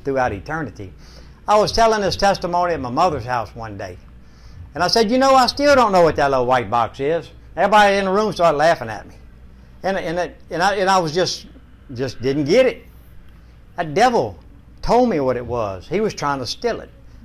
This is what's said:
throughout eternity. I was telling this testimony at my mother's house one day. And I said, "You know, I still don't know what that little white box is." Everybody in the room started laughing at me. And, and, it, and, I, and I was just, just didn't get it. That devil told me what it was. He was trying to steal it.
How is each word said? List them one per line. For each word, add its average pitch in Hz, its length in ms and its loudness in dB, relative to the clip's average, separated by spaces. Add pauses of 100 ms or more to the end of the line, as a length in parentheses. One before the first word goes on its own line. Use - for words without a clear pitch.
throughout 131 280 -2
eternity. 107 600 -10 (540)
I 208 120 4
was 196 140 2
telling 220 280 2
this 185 160 -2
testimony 175 560 0
at 147 80 -4
my 127 80 -8
mother's 143 380 -2
house 120 280 -6
one 110 220 -14
day. 95 220 -12 (760)
And 156 80 -6
I 180 60 2
said, 220 220 0
"You 254 80 0
know, 269 160 4
I 254 120 6
still 285 280 2
don't 233 180 4
know 180 100 6
what 156 140 4
that 143 140 2
little 127 160 2
white 123 240 0
box 117 280 -2
is." 147 320 -4 (260)
Everybody 202 400 6
in 196 100 0
the 190 40 0
room 208 220 2
started 165 240 2
laughing 147 320 2
at 104 180 -12
me. - 80 -20 (680)
And, 190 160 -2
and, 170 200 -6
it, 170 180 -6 (140)
and, 165 120 -4
I, 196 140 0
and 190 120 0
I 190 100 4
was 160 140 -2
just, 170 340 -4 (460)
just 120 300 -8
didn't 139 240 -2
get 233 180 4
it. - 220 -4 (880)
That 160 160 -8
devil 185 460 0 (420)
told 233 300 2
me 156 100 0
what 127 160 0
it 123 80 -8
was. 107 420 -6
He 196 140 -4
was 202 140 -2
trying 143 240 -4
to 123 80 -8
steal 226 340 -6
it. - 80 -16 (360)